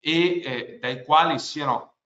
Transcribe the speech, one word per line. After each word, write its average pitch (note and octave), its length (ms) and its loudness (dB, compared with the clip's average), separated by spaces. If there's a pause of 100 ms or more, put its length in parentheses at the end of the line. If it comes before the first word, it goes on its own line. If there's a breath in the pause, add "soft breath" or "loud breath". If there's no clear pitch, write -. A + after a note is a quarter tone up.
e, E3+ 400 2
eh, B2 400 -8
dai B2+ 240 -6
quali E3 340 4
siano C3+ 680 -4